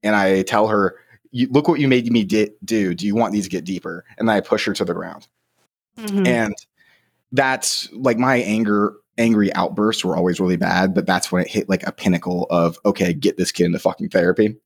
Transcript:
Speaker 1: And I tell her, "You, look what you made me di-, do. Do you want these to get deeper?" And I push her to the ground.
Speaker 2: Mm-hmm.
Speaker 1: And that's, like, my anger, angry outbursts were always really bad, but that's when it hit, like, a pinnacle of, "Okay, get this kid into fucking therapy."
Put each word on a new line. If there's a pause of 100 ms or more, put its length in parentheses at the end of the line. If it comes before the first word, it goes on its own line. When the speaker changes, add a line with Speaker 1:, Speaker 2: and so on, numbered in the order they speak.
Speaker 1:
And
I
tell
her, (340)
"You,
look
what
you
made
me
di-, (160)
do.
Do
you
want
these
to
get
deeper?" (140)
And
I
push
her
to
the
ground. (680)
Speaker 2:
Mm-hmm.
Speaker 1:
And (760)
that's,
like,
my
anger, (220)
angry
outbursts
were
always
really
bad,
but
that's
when
it
hit,
like,
a
pinnacle
of,
"Okay,
get
this
kid
into
fucking
therapy."